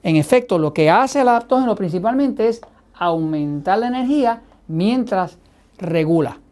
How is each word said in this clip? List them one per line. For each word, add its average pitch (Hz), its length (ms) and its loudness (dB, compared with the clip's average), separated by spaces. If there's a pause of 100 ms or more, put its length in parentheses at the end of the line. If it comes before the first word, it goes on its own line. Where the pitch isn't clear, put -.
En 160 140 0
efecto, 240 400 2
lo 151 160 0
que 156 160 2
hace 269 320 2
el 247 80 4
adaptógeno 240 460 0
principalmente 220 720 -2
es 226 140 -4 (320)
aumentar 156 840 -2
la 240 100 -2
energía 247 520 0 (280)
mientras 190 680 -2 (400)
regula. 165 640 0 (140)